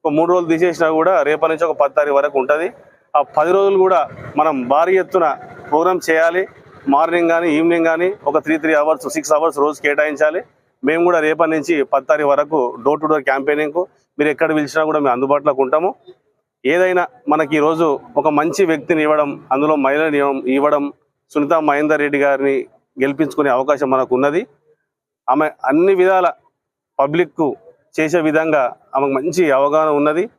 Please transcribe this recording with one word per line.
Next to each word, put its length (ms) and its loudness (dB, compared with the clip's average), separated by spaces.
ఒక 160 -2
మూడు 160 2
రోజులు 200 0
తీసేసినా 340 0
కూడా 140 2
రేపటి 240 0
నుంచి 140 -2
ఒక 140 -2
పది 160 2
తారీఖు 220 2
వరకు 220 -2
ఉంటది. 260 -2
ఆ 20 4
పది 200 2
రోజులు 280 2
కూడా 160 2
మనం 140 2
భారీ 300 2
ఎత్తున 240 0
ప్రోగ్రామ్ 400 0
చేయాలి. 340 2
మార్నింగ్ 380 2
కానీ 240 0
ఈవినింగ్ 340 2
కానీ 180 0
ఒక 160 -2
త్రీ, 180 -2
త్రీ 180 0
అవర్స్, 340 -2
సిక్స్ 220 -2
అవర్స్ 280 -2
రోజు 200 -4
కేటాయించాలి. 560 0
మేము 180 0
కూడా 200 2
రేపటి 280 0
నుంచి 200 -2
పది 180 -2
తారీఖు 240 2
వరకు 240 -2
door 160 2
to 100 -4
door 180 0
క్యాంపెయినింగ్కు 540 -2
మీరు 140 0
ఎక్కడ 260 -2
పిలిచినా 300 -2
కూడా 160 0
మేము 120 2
అందుబాటులోకి 500 -2
ఉంటాము. 240 0
ఏదైనా 300 0
మనకి 280 0
ఈరోజు 260 2
ఒక 80 -2
మంచి 220 -2
వ్యక్తిని 340 -2
ఇవ్వడం, 240 2
అందులో 220 0
మహిళని 360 0
ఇవ్వడం, 180 -2
ఇవ్వడం, 260 0
సునీత 240 0
మహేందర్ 340 0
రెడ్డి 200 -2
గారిని 300 0
గెలిపించుకునే 520 -2
అవకాశం 380 0
మనకు 240 0
ఉన్నది. 240 0
ఆమె 140 2
అన్ని 320 2
విధాల 260 2
పబ్లిక్కు 460 -2
చేసే 300 0
విధంగా 340 2
ఆమెకు 220 0
మంచి 280 0
అవగాహన 420 0
ఉన్నది. 260 0